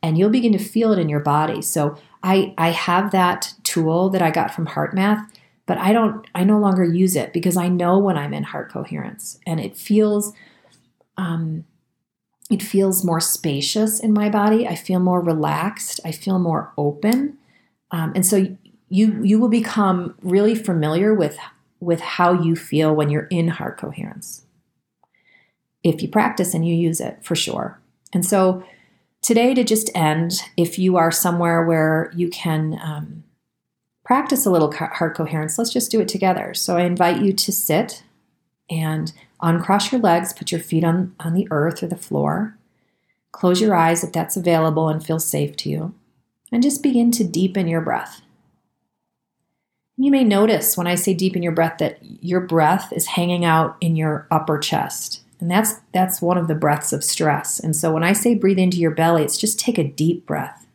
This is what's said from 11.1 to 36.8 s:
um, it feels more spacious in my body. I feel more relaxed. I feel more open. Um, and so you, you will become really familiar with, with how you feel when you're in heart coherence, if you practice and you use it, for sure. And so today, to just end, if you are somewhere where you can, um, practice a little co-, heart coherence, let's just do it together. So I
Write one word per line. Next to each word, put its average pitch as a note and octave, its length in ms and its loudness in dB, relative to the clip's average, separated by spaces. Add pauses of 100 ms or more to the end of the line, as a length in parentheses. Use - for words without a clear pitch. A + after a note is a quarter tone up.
um, E3 480 -6 (840)
it G3+ 120 0
feels F#3+ 420 0
more E3 160 0
spacious E3+ 800 -2
in A3 120 0
my G#3 160 2
body. G#3+ 380 2
I E3+ 80 -6
feel F3+ 260 -2
more F3+ 200 2
relaxed. D#3+ 840 -2
I D#3+ 80 -8
feel F#3+ 260 -2
more E3+ 380 -2
open. G#3+ 640 -2 (520)
Um, D#3+ 240 -6
and F3+ 120 0
so F#3+ 300 2 (320)
you, G#3 340 2
you G3+ 160 4
will A#3+ 100 4
become G3+ 720 0
really G3+ 340 2
familiar F3+ 600 0
with, F3 240 0 (400)
with E3+ 220 -2
how F3 320 2
you E3 240 2
feel D#3 380 0
when D3+ 140 2
you're D3+ 220 -2
in E3 180 0
heart - 300 -8
coherence, - 680 -14 (1400)
if D#3+ 180 2
you F#3+ 60 -6
practice G#3+ 440 -2
and E3 140 -2
you E3+ 80 0
use E3 260 0
it, - 220 -8
for - 140 -4
sure. - 420 -6 (340)
And F3 140 0
so F#3 380 2 (580)
today, A#3+ 320 4
to B3 80 2
just G#3+ 320 0
end, E3 480 0 (140)
if E3+ 200 0
you F#3 200 2
are E3 160 4
somewhere E3+ 520 0
where D#3+ 520 2
you F3 140 -2
can, D#3 520 -4
um, D3+ 400 -12 (800)
practice C4 420 0
a G3+ 60 2
little D#3 220 2
co-, - 140 -8
heart - 300 -4
coherence, D#3 400 -4
let's A#3+ 160 -4
just A#3+ 200 -4
do A3+ 80 2
it G#3+ 80 0
together. F#3 440 -2
So - 240 -2
I F3 60 2